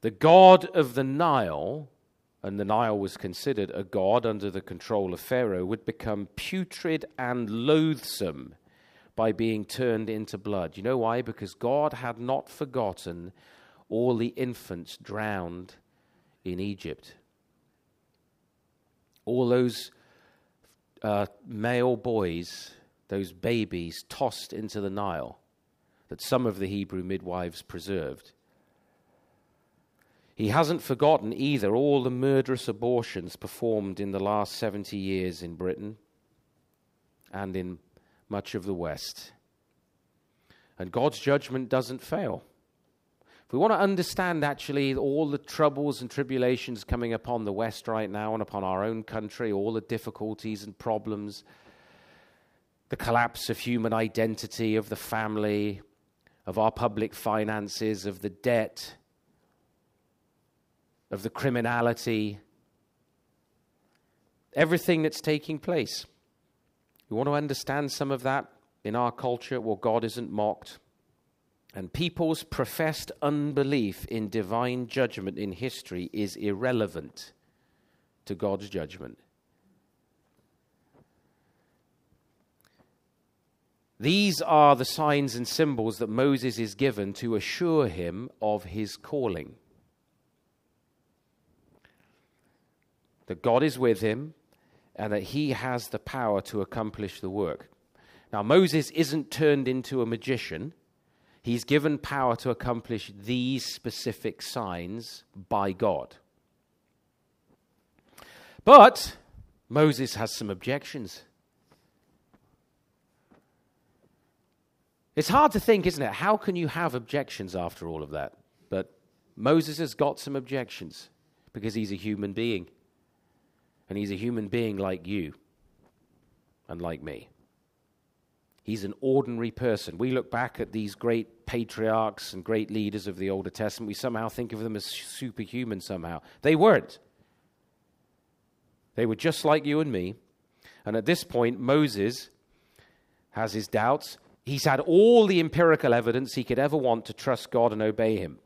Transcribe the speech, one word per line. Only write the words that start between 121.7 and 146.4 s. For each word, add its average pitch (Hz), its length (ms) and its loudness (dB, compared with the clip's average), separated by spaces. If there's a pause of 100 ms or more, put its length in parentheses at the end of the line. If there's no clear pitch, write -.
he's 107 180 -2
a 101 40 -6
human 101 380 -4
being. 107 360 -2 (1160)
And 98 120 -6
he's 101 120 -4
a 98 60 -4
human 110 300 -4
being 110 300 -2
like 95 280 -4
you 90 300 -6 (1300)
and 85 140 -10
like 82 220 -8
me. 71 260 -14 (1300)
He's 107 200 -6
an 98 160 -8
ordinary 123 520 0
person. 104 480 -2
We 127 100 0
look 127 220 -2
back 120 280 -4
at 117 120 -6
these 104 240 -6
great 117 500 -4
patriarchs 110 880 -2
and 92 100 -10
great 107 280 -2
leaders 104 340 -2
of 92 120 -8
the 95 120 -2
Old 95 240 -4
Testament. 107 340 -6
We 104 60 -6
somehow 113 340 -4
think 117 260 -8
of 110 80 -8
them 110 140 -4
as 101 100 -6
superhuman 113 960 -8
somehow. 85 400 -8 (200)
They 156 140 6
weren't. 175 420 6 (2000)
They 120 100 2
were 113 100 0
just 160 300 -2
like 151 220 4
you 147 140 2
and 151 100 -2
me. 95 240 -2 (680)
And 107 140 -2
at 110 80 -2
this 107 180 2
point, 120 360 0
Moses 123 720 0 (1000)
has 110 240 -4
his 107 140 -4
doubts. 120 500 0 (300)
He's 135 180 -2
had 135 140 4
all 214 480 8
the 185 120 4
empirical 160 540 4
evidence 120 400 2
he 131 100 -2